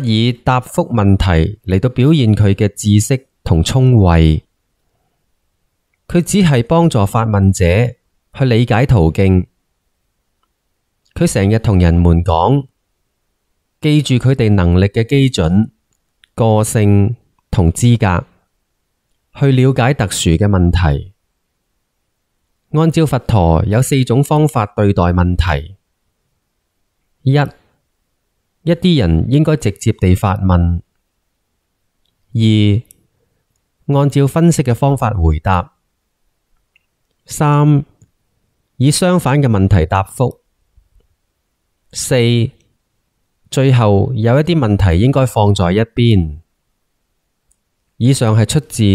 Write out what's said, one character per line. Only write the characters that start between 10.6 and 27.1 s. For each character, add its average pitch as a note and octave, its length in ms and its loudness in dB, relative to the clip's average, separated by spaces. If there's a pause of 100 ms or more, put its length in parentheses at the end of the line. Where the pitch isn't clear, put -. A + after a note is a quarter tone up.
佢 E3+ 120 -2
成 G2 240 -2
日 A2 80 2
同 G2+ 220 0
人 E2+ 140 4
們 E2+ 280 2
講， G2 460 0 (1120)
記 D3+ 200 2
住 C3 140 -2
佢 B2+ 200 0
哋 A#2 160 0
能 F2+ 300 2
力 F#2+ 40 2
嘅 A2+ 200 -2
基 C3+ 240 0
準、 G2+ 420 0 (640)
個 A2 260 0
性 G#2 540 0 (340)
同 E2 220 0
資 A#2 260 2
格， F2+ 260 -2 (1160)
去 C#3 100 2
了 C3 240 2
解 B2+ 200 -2
特 A#2 120 -6
殊 - 240 -4
嘅 E2 160 0
問 F2+ 240 2
題。 E2 440 -2 (1600)
按 D#3+ 120 0
照 D#3+ 140 0
佛 C3+ 140 -2
陀 E2+ 460 0
有 G#2+ 180 0
四 C3+ 220 -2
種 A#2+ 180 0
方 D3+ 240 0
法 B2 200 -2
對 G#2 260 0
待 F#2 120 0
問 F2 300 0
題： E2 420 -4 (1500)